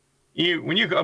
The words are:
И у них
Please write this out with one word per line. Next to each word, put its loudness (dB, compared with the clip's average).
И 0
у -4
них 0